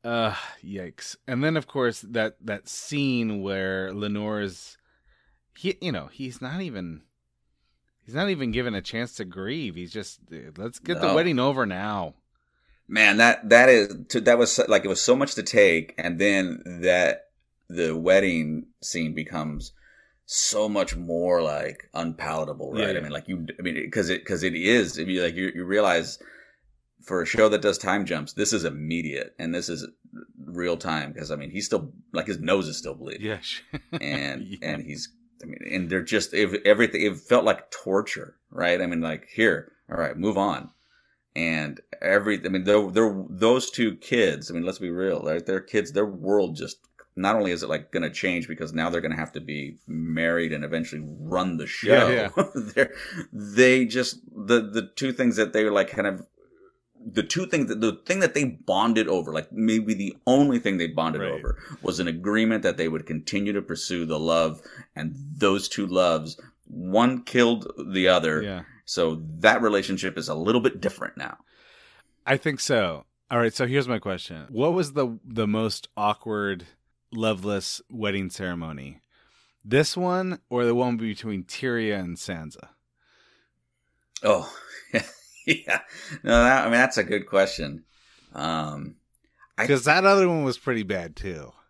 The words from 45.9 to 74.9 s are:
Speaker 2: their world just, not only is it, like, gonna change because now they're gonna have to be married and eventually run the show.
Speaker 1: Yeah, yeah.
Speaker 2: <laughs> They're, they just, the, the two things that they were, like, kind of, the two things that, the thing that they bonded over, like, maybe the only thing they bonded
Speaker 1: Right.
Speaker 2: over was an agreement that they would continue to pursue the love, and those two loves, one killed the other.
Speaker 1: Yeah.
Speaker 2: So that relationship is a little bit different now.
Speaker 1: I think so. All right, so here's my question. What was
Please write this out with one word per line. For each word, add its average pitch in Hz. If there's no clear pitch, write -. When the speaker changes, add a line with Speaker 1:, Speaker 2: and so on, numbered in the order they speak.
Speaker 2:
their 104
world 92
just, -
not 98
only 98
is 85
it, -
like, 76
gonna 80
change 87
because 80
now 80
they're 85
gonna 80
have 78
to 76
be 73
married 82
and 73
eventually 76
run 82
the 76
show. 113
Speaker 1:
Yeah, 110
yeah. 190
Speaker 2:
<laughs> 131
They're, 135
they 123
just, 120
the, 107
the 104
two 131
things 120
that 107
they 110
were, 107
like, 98
kind 107
of, 95
the 110
two 185
things 143
that, 107
the 110
thing 190
that 180
they 151
bonded 110
over, 85
like, 78
maybe 110
the 98
only 135
thing 98
they 85
bonded 80
Speaker 1:
Right. 92
Speaker 2:
over -
was 87
an 87
agreement 104
that 90
they 82
would 80
continue 101
to 101
pursue 85
the 78
love, 82
and 82
those 104
two 101
loves, 85
one 117
killed 120
the 92
other. 80
Speaker 1:
Yeah. 95
Speaker 2:
So 80
that 110
relationship 95
is 82
a 76
little 107
bit 113
different -
now. -
Speaker 1:
I 135
think 139
so. 92
All 123
right, 113
so 127
here's 131
my 117
question. 87
What 143
was 151